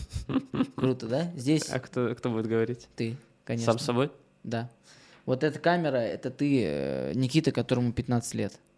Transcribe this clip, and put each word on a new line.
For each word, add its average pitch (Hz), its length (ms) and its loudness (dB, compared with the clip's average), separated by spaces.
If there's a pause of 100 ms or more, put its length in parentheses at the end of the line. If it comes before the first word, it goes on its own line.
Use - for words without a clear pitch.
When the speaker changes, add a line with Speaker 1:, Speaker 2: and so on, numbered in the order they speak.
(280)
Speaker 1:
<laughs> - 480 -2
Speaker 2:
Круто, 127 320 0
да? 160 280 -2
Здесь 143 340 0
Speaker 1:
А 131 100 -2
кто, 120 360 -2
кто 123 160 -4
будет 110 160 0
говорить? 113 480 0
Speaker 2:
ты, 117 200 -4 (300)
конечно. 117 280 2
Speaker 1:
Сам 117 60 -2
с - 60 -6
собой? 123 260 2 (320)
Speaker 2:
Да. 113 260 -6 (560)
Вот 127 180 0
эта 151 160 0
камера, 165 380 2
это 117 340 -2
ты, 139 340 2
э, 69 480 -2
Никита, 131 380 2
которому 123 420 0
пятнадцать 120 400 -2
лет. 110 260 -4 (180)